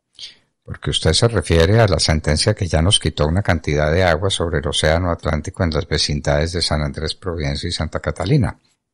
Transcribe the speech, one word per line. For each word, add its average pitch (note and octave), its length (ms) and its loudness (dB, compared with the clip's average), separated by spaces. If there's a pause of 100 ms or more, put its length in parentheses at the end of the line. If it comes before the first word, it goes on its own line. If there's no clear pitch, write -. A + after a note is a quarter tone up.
(640)
Porque - 260 -8
usted A2 240 0
se - 140 2
refiere F#2+ 520 4
a A2+ 80 6
la D#2 120 2
sentencia D#2 560 0
que F#2 120 -4
ya D#2 140 2
nos G2+ 180 4
quitó D2+ 280 0
una F2+ 160 0
cantidad D2+ 480 0
de F2+ 120 2
agua F2+ 260 2
sobre E2+ 300 -2
el D#2+ 80 -4
océano E2 440 0
Atlántico D#2 520 -4
en E2+ 80 0
las D#2 160 -2
vecindades D2 640 0
de E2+ 80 -4
San D#2 200 -2
Andrés, D2+ 340 -6
Providencia E2 540 -6
y - 20 -6
Santa D#2 280 -6
Catalina. G2 580 -2 (360)